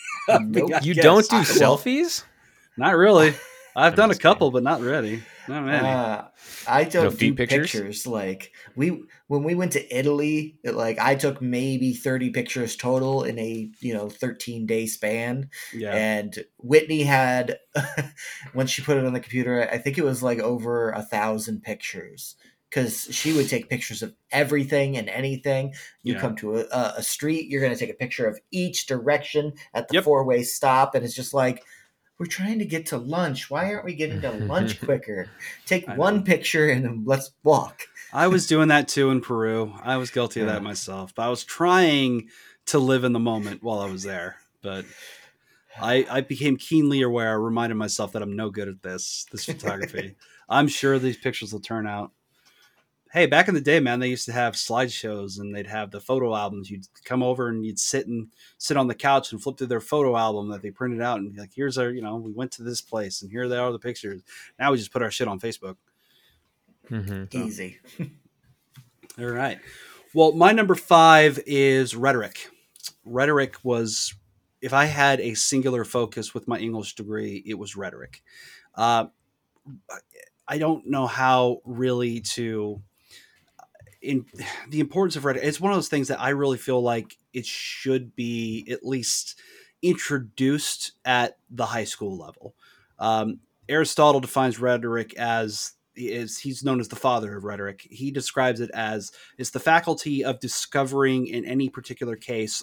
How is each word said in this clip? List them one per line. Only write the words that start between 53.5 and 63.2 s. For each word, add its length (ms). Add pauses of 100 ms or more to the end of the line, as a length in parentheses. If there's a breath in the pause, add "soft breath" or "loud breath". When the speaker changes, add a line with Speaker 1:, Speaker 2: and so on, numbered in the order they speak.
Speaker 1:
the 60
day, 180
man, 220
they 80
used 160
to 80
have 220
slideshows, 840
and 160
they'd 140
have 240
the 80
photo 340
albums. 340
You'd 200 (160)
come 180
over 260
and 160
you'd 140
sit 300
and, 180 (320 soft breath)
sit 180
on 120
the 80
couch 340
and 100
flip 160
through 120
their 120
photo 360
album 320
that 140
they 100
printed 280
out 200
and 120
be 60
like, 160
"Here's 240
our, 140
you 100
know, 140
we 160
went 200
to 120
this 160
place, 420